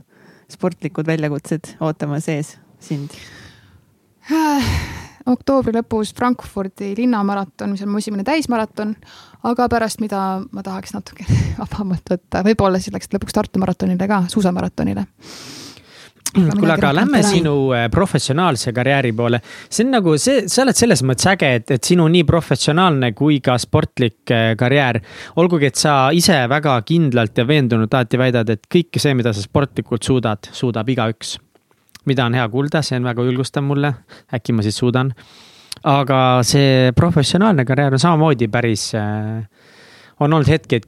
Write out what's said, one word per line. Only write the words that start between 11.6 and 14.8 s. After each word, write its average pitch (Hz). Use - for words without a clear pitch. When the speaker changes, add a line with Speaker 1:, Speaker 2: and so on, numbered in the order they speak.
Speaker 2:
võtta. -
Võib-olla 196
siis 202
läks -
lõpuks -
Tartu 208
maratonile 185
ka, 202
suusamaratonile. 190